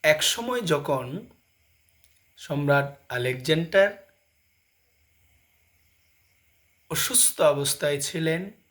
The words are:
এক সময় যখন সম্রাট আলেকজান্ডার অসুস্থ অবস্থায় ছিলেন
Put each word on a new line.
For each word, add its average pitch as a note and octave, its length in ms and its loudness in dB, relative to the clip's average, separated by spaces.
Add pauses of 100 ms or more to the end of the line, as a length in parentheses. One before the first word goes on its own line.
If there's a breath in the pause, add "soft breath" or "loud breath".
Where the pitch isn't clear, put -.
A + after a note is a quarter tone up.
এক D3+ 200 4
সময় A#3+ 380 -2
যখন C#3+ 440 -2 (1300)
সম্রাট C#3+ 480 0 (220)
আলেকজান্ডার D#3 800 2 (3000)
অসুস্থ - 500 0
অবস্থায় C#3+ 600 2
ছিলেন D#3+ 400 -2 (300)